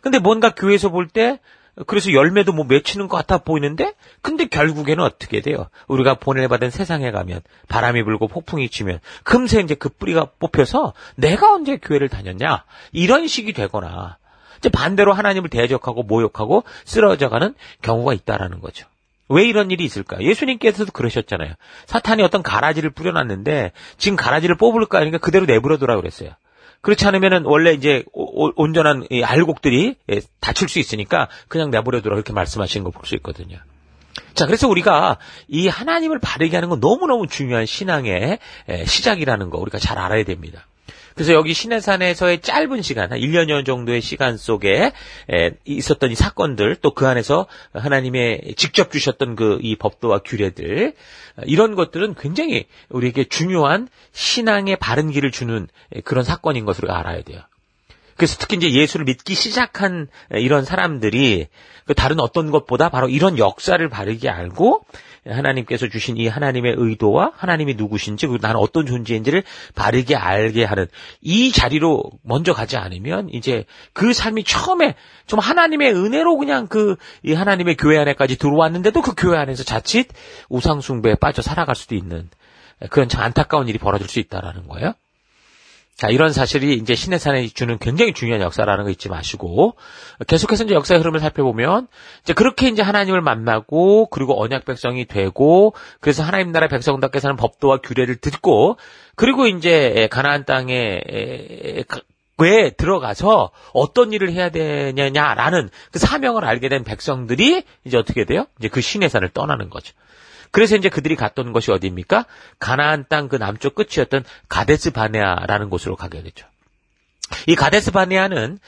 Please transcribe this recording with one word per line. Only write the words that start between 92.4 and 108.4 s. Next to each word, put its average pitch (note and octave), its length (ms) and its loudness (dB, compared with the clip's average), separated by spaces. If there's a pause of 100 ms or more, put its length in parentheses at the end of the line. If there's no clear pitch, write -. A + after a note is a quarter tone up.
이제 A3 160 2
하나님을 F#3+ 380 0
만나고, D3 920 2
그리고 C3 280 0
언약 B2 240 -4
백성이 B2 420 -4
되고, D3 680 4 (260)
그래서 D3 220 2
하나님 F3+ 300 -2
나라 D#3+ 160 2
백성답게 C3+ 520 -2
사는 C#3 160 -2
법도와 C3+ 420 0
규례를 B2+ 400 -2
듣고, D3 600 2 (380)
그리고 B3+ 320 2
이제, E3 480 2
에, A2 120 4
가나안 C#3 380 -2
땅에, B2+ 640 -2
에, - 800 -8
가-, - 140 -10 (420)
에 F#3 260 6
들어가서 D3+ 800 0 (240)
어떤 G#3+ 400 2
일을 F#3+ 180 0
해야 F3 180 0
되냐라는 C#3+ 1200 0 (200)
그 - 60 -6
사명을 B3 480 0
알게 B2 240 0
된 C3 140 -2
백성들이 C3 800 0 (220)
이제 B2 120 2
어떻게 A2+ 280 0
돼요? F3+ 200 0 (140)